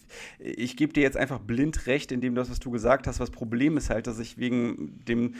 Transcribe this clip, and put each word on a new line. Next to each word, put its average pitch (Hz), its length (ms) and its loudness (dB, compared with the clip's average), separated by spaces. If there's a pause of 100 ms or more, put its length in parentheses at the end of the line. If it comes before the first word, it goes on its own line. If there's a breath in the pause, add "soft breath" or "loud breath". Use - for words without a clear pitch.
(400 loud breath)
ich - 380 -6
geb 151 160 2
dir 147 80 4
jetzt 135 160 6
einfach 127 220 0
blind 120 480 0
recht 143 240 0
in 123 100 -2
dem, 123 140 0
das, 123 140 0
was 123 100 -2
du 127 120 -6
gesagt 120 360 4
hast. 127 120 -4
Das 120 120 -4
Problem 127 460 2
ist - 120 -2
halt, 110 180 0
dass 113 120 -6
ich - 180 -10
wegen 120 720 -2
dem 120 320 0